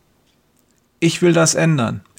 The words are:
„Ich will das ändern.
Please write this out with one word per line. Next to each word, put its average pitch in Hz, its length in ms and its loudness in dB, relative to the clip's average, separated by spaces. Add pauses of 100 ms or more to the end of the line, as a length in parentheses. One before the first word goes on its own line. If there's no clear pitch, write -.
(1000)
„Ich 165 220 -2
will 175 100 4
das 165 240 0
ändern. 127 460 -2 (180)